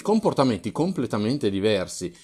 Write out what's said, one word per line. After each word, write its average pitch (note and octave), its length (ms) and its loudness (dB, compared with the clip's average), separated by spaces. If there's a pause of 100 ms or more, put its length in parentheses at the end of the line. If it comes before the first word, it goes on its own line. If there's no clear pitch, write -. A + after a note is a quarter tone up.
comportamenti C#3 680 2
completamente C3 760 0
diversi. G2 640 0 (120)